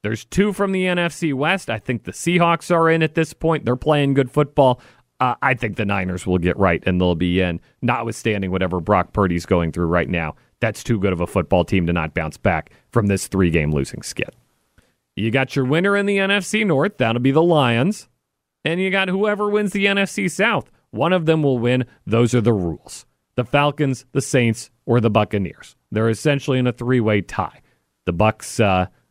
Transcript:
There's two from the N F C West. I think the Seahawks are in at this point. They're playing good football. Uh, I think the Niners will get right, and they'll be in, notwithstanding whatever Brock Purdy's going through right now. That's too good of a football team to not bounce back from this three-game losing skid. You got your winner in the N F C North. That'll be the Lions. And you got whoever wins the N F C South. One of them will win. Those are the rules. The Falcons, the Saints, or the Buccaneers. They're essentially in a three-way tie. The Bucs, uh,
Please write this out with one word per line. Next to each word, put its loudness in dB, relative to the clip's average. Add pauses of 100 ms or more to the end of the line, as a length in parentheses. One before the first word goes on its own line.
There's -6
two 0
from -2
the 0
N 0
F -2
C -4
West. -2
I -4
think -6
the -10
Seahawks 0
are 4
in 2
at -2
this -2
point. -2
They're 0
playing 2
good 2
football. 2 (400)
Uh, 0
I 2
think -6
the -2
Niners -4
will 2
get 0
right, 2
and 0
they'll 4
be 0
in, -2 (200)
notwithstanding -4
whatever -2
Brock 0
Purdy's 0
going 0
through -2
right 0
now. -4 (240)
That's -6
too -2
good 0
of -4
a -2
football 0
team 0
to -2
not -4
bounce -6
back -4 (180)
from 0
this -2
three-game 2
losing -4
skid. -8 (840)
You -4
got -2
your 0
winner 2
in 0
the 0
N 0
F 0
C -2
North. 0
That'll 0
be 4
the 4
Lions. 2 (560)
And -2
you -2
got 0
whoever 0
wins 0
the 0
N 2
F 0
C -4
South. 0 (200)
One 0
of 0
them 2
will 2
win. 2 (180)
Those 2
are 4
the 2
rules. -4 (300)
The -2
Falcons, 0
the 0
Saints, 0 (140)
or 2
the 2
Buccaneers. -2 (160)
They're 0
essentially 0
in 0
a 0
three-way 2
tie. -8 (440)
The -4
Bucs, -2
uh, 2 (220)